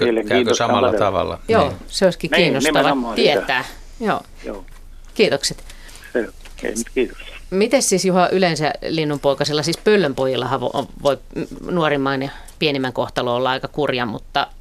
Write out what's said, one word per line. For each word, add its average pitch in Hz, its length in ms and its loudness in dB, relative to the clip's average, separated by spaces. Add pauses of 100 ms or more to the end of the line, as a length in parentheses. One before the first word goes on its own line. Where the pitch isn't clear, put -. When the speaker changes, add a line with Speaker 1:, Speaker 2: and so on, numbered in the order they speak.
Speaker 1:
käykö - 0 -
Speaker 2:
Mielenkiintoista 117 600 2
Speaker 1:
samalla 123 220 4
Speaker 2:
on 110 80 2
Speaker 1:
tavalla? 90 420 2 (100)
Speaker 3:
Joo, 202 200 4
Speaker 1:
Niin. 101 80 -6 (100)
Speaker 3:
se - 180 0
olisikin 175 260 2
Speaker 2:
Niin, 160 120 4
Speaker 3:
kiinnostavaa 143 400 4
Speaker 2:
nimenomaan 127 340 0
sitä. 147 160 4
Speaker 3:
tietää. 131 320 0 (360)
Joo. 196 200 0 (240)
Speaker 2:
Joo. 104 200 -10 (500)
Speaker 3:
Kiitokset. 143 500 0 (480)
Speaker 2:
Selvä. 113 200 -2 (300)
Ei, 110 120 -4 (200)
kiitos. 123 240 -2 (320)
Speaker 3:
Mites 226 380 2
siis, 180 160 2
Juha, 180 280 4
yleensä 165 400 2 (160)
linnunpoikasella, 147 760 0
siis 160 140 -2
pöllönpojillahan 135 840 2
vo-, 127 260 -2 (160)
voi 139 160 2 (520)
nuorimman 143 520 0
ja 139 60 -6 (300)
pienimmän 135 340 0
kohtalo 123 440 -2
olla 127 140 0
aika 131 180 -2
kurja, 127 380 -2
mutta 127 400 -4 (140)